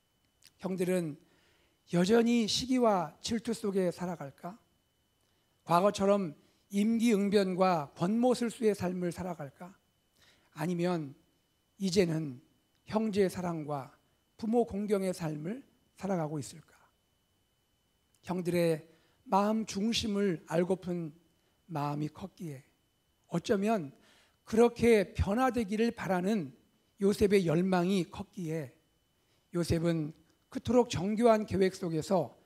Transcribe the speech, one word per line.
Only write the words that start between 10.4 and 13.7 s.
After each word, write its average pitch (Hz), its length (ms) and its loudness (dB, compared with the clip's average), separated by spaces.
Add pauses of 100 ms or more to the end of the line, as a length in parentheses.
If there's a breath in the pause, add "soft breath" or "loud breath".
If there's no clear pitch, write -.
아니면 170 640 -2 (640)
이제는 160 640 0 (440)
형제의 202 440 0
사랑과 156 680 -6 (400)